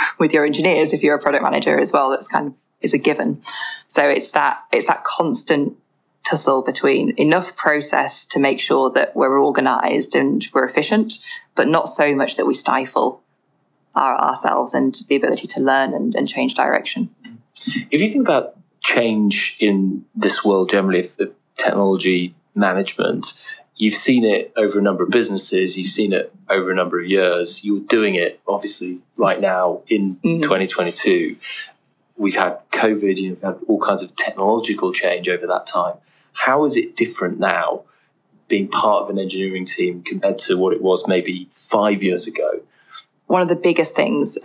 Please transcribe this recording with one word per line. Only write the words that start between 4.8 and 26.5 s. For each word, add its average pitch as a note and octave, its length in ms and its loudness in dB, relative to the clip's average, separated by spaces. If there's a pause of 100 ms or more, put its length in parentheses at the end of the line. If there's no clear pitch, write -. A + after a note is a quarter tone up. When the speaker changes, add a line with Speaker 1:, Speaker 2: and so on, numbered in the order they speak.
Speaker 1:
that - 180 0
constant C#3+ 720 -2 (480)
tussle C#3 380 0
between C3+ 560 0
enough E3 380 2
process D3 720 -2
to - 100 -4
make C#3 240 2
sure C3+ 300 2
that - 240 0
we're C#3 240 2
organized C3 720 0
and C#3 400 0
we're C3 120 2
efficient, G#3 500 0 (400)
but - 120 2
not D#3+ 220 2
so D3 240 2
much C#3 220 0
that - 100 0
we C3+ 80 2
stifle - 680 -2 (720)
our, C3+ 220 2
ourselves - 580 0
and C3+ 200 0 (140)
the C#3+ 60 4
ability - 320 -2
to - 120 -8
learn C3+ 360 2
and, - 180 -2
and C#3 160 0
change C3 240 -2
direction. - 560 -2 (800)
Speaker 2:
If D3+ 100 2
you G#3+ 120 2
think C4+ 160 2
about - 280 0 (260)
change G#2+ 800 0
in F#2+ 460 2 (100)
this G2+ 300 -2
world F#2+ 240 4
generally, F#2+ 300 2
of, - 200 -6
of G2 140 -4 (240)
technology F#2 800 0 (180)
management, - 880 -2 (340)
you've G#2+ 200 0
seen B2 280 2
it G2+ 320 2
over G2+ 220 2
a G2+ 60 4
number F2+ 200 2
of F2 60 0
businesses, F#2 720 0
you've F#2+ 120 -4
seen G2+ 220 0
it - 180 -2 (160)
over F#2+ 220 0